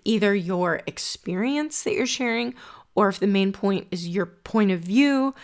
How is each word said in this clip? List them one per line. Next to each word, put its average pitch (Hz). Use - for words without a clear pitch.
either 208
your 180
experience 269
that -
you're -
sharing, 240
or 202
if 190
the 208
main 196
point 196
is 175
your 180
point 202
of 180
view, 269